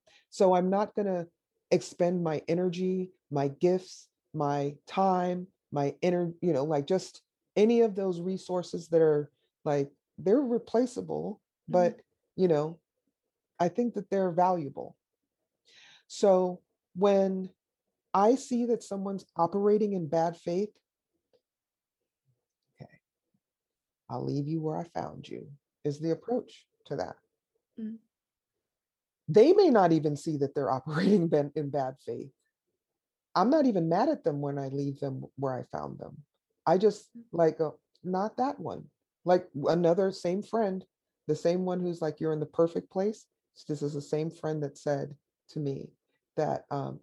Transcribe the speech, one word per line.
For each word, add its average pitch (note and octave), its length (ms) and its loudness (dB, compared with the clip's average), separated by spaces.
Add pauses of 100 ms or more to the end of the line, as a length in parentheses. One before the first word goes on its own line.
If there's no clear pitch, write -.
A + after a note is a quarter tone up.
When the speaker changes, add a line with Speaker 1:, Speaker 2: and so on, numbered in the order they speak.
(300)
Speaker 1:
So F#3 240 4
I'm F#3 160 2
not G3+ 240 -2
gonna F#3 320 -4 (440)
expend F3+ 520 0
my D#3 260 -2
energy, F3+ 600 -2 (200)
my C#3+ 180 0
gifts, F3+ 600 -2 (240)
my C#3+ 440 -2 (100)
time, F3+ 600 0 (260)
my C#3+ 300 -2
inner, F3 380 0
you F3 120 0
know, C3+ 120 0
like, D3 220 -2
just - 360 -4 (340)
any A3+ 240 4
of A3 140 2
those F#3+ 260 -4
resources F3+ 680 -6
that E3 120 4
are, D3 300 4 (340)
like, C#3+ 260 0 (280)
they're F#3+ 220 4
replaceable, G#3 1000 -4 (300)
Speaker 2:
Mm-hmm. - 20 -2
Speaker 1:
but, F3 280 2 (360)
you F#3 120 2
know, D#3 300 0 (800)
I F3 100 2
think A#3 260 -2
that G3 160 -10
they're F#3+ 200 0
valuable. F3 680 -2 (1120)
So F#3 520 2 (340)
when F#3+ 560 2 (640)
I G#3 220 4
see B3 320 -2
that A3+ 160 -2
someone's G3 420 -8 (120)
operating G3+ 580 2
in F3 140 -4
bad E3 280 0
faith, F3+ 340 -4 (2000)
"Okay, - 200 -20 (1120)
I'll B2+ 140 -8
leave C#3 220 -4
you D#3+ 140 -6
where D#3 160 -6
I E3+ 80 -8
found - 440 -10
you," - 220 -14 (340)
is C#3+ 160 -4
the E3 100 -4
approach - 580 -6 (180)
to D3 100 -8
that. - 200 -8 (640)
Speaker 2:
Mm. A3 180 -10 (1300)
Speaker 1:
They G#3+ 260 8
may G4 160 6
not F#3+ 220 6
even D3+ 240 2
see D#3 220 -6
that C#3 160 -2
they're C#3 160 -2
<laughs> C3 80 0
operating E3+ 500 2
ben-, C#3+ 280 0
in C#3+ 140 -4
bad C3+ 340 -4
faith. B2 260 -10 (1040)
I'm F#3+ 160 4
not D4+ 160 4
even F#3 220 2
mad G3 220 2
at - 120 -4
them C#3+ 200 -2
when C#3+ 160 -4
I C#3 100 -6
leave C#3 320 -4
them C3+ 240 -6 (120)
where C3+ 220 -4
I B2 60 -10 (120)
found - 220 -10
them. - 240 -16 (440)
I E3 120 6
just, G3+ 380 0
Speaker 2:
Mm. A#3 160 -20
Speaker 1:
like, D#3+ 260 2
go, D3+ 220 -4 (220)
"Not F#3 340 -4
that B3+ 240 -4
one." D3+ 300 -10 (340)
Like, F3+ 240 4 (200)
another F3 440 2
same F#3+ 300 -4
friend, G3 420 -4 (420)
the D3+ 80 0
same F3 300 0
one F3+ 160 -2
who's F3 220 -4
like, D#3 180 -4
"You're D#3+ 140 -2
in D3+ 60 -4
the D3 60 -2
perfect - 440 -2
place." G#3 360 -4 (400)
This D3 160 -6
is D3 120 -6
the C#3+ 80 -8
same D#3 280 -4
friend D#3 320 -8
that C#3+ 160 -10
said C#3+ 380 -4 (320)
to - 120 -12
me C#3 320 -8 (440)
that, D3 340 -4
um, C#3 320 -8